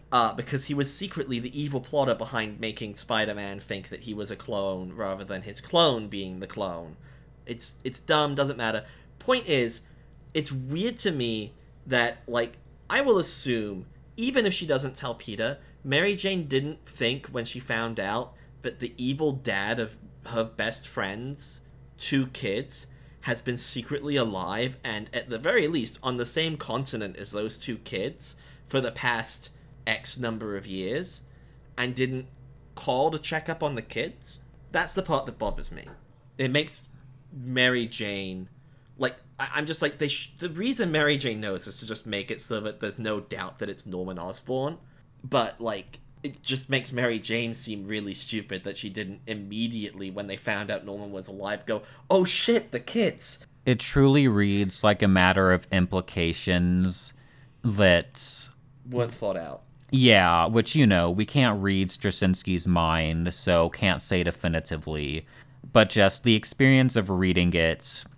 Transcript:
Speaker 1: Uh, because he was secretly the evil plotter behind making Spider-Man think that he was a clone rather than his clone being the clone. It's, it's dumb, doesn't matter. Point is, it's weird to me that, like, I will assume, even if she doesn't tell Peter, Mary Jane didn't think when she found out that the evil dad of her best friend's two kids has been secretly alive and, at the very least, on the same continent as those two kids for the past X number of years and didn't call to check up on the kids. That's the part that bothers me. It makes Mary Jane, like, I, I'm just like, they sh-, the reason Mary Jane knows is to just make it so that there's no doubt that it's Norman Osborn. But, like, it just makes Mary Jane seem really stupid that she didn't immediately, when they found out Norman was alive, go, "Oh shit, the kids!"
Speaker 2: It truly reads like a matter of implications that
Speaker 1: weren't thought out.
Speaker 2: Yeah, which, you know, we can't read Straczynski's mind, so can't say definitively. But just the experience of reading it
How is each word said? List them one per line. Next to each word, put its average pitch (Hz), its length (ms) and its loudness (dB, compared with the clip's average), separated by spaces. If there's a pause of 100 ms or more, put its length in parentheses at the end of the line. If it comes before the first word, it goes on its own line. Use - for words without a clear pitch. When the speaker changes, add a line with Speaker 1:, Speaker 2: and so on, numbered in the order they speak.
(120)
Speaker 1:
Uh, 117 200 4
because 131 340 -4
he 147 80 -2
was 139 200 0
secretly 131 460 -4
the 127 200 -8
evil 139 200 -2
plotter 135 340 0
behind 110 460 -6
making 107 340 -6
Spider-Man 104 640 -2
think 98 300 -10
that - 140 -12
he 113 120 -8
was 104 160 -8
a 101 60 -8
clone 95 580 -4
rather 98 300 -6
than 95 180 -8
his 104 180 -12
clone 139 460 2
being 95 320 -8
the 95 80 -10
clone. 85 500 -8 (480)
It's, - 380 -10
it's 131 160 -6
dumb, 151 380 0
doesn't 139 200 0
matter. 113 280 -2 (340)
Point 254 300 0
is, 123 320 0 (540)
it's 143 180 -2
weird 147 460 -4
to - 120 0
me 117 420 -4 (320)
that, 120 340 2 (100)
like, 120 300 -2 (300)
I 240 120 2
will 240 180 4
assume, 113 680 -2 (300)
even 240 300 0
if 180 80 2
she 170 120 -6
doesn't 139 280 0
tell 123 200 -6
Peter, 110 440 -6 (240)
Mary 165 320 2
Jane 185 320 -4
didn't 139 400 -2
think 131 420 -4
when 120 160 -6
she 123 140 -8
found 113 400 -4
out 104 360 -4 (280)
that 123 160 -8
the 123 180 -8
evil 139 360 -2
dad 117 480 -2
of 110 160 -6 (300)
her 113 180 -2
best 113 420 -6
friend's 117 760 -8 (360)
two 135 300 0
kids 117 580 -6 (360)
has 123 180 -4
been 123 160 -4
secretly 143 580 -4
alive 110 720 -2
and, 107 280 -8
at 120 160 -6
the 117 100 -6
very 170 280 2
least, 147 360 -2
on 127 140 -2
the 120 80 -2
same 160 320 -2
continent 113 600 -6
as 98 160 -10
those 107 260 -6
two 113 200 -8
kids - 580 -8 (320)
for 135 120 0
the 123 120 -4
past - 580 -2 (360)
X 110 320 -2
number 113 380 -4
of 95 100 -10
years 101 560 -6 (540)
and 127 180 -2
didn't 131 320 -2 (480)
call 139 360 0
to 156 80 -6
check 156 300 -6
up 160 140 -4
on 143 120 -2
the 113 80 -6
kids. - 580 -8 (300)
That's 160 220 -2
the 190 100 -2
part 147 240 0
that 117 120 -12
bothers - 340 -4
me. 73 140 -14 (520)
It 131 140 0
makes 151 340 -2 (460)
Mary 127 540 2
Jane, 98 640 -6 (480)
like, 127 200 -2 (240)
I, 135 140 -4
I'm 151 120 -2
just 156 160 -2
like, 147 160 -2
they 147 100 0
sh-, - 300 -6
the 175 120 -6
reason 196 420 -2
Mary 151 260 4
Jane 117 220 -4
knows 98 260 -4
is 101 120 -8
to 113 80 -12
just 110 200 -8
make 101 240 -4
it 110 100 -6
so 110 200 -4
that 104 200 -8
there's 104 180 -6
no 110 200 -4
doubt 95 400 -10
that 101 100 -6
it's - 180 -12
Norman 92 340 -8
Osborn. 131 580 -6 (460)
But, 123 360 0
like, 104 380 -8 (240)
it 143 200 -10
just 135 260 -4
makes 131 240 -2
Mary 123 260 2
Jane 113 360 -2
seem 104 320 -8
really 101 280 -4
stupid 98 500 -4
that 98 120 -6
she 107 120 -8
didn't 101 380 -8
immediately, 104 840 -6
when 101 160 -8
they 98 100 -8
found 104 340 -4
out 98 140 -4
Norman 101 280 -10
was 95 160 -10
alive, 98 380 -6
go, 107 160 -4 (280)
"Oh 185 140 6
shit, - 480 2
the 120 80 -2
kids!" - 580 -2 (260)
Speaker 2:
It 123 140 4
truly 139 480 6
reads 101 560 2
like 104 200 6
a 101 60 6
matter 92 440 8
of 90 180 2
implications 90 1400 2 (500)
that 98 880 4 (420)
Speaker 1:
weren't 123 220 -2
thought 98 240 -2
out. 76 260 -10 (280)
Speaker 2:
Yeah, 92 560 8
which, 110 280 2
you 143 120 8
know, 87 240 6
we 104 140 2
can't 107 380 4
read 95 260 2
Straczynski's 92 800 0
mind, 82 640 2
so 85 380 4
can't 92 320 0
say 87 220 2
definitively. 78 1000 -4 (460)
But 110 180 6
just 98 340 4
the 117 100 8
experience 131 640 4
of 98 140 2
reading 90 440 4
it 82 500 0 (140)